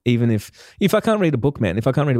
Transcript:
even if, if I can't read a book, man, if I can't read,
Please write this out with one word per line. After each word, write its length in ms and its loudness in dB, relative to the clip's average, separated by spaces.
even 260 2
if, 220 -2
if 140 2
I 60 2
can't 200 0
read 140 0
a 40 -2
book, 240 -2
man, 160 0
if 100 -2
I 40 4
can't 160 0
read, 120 2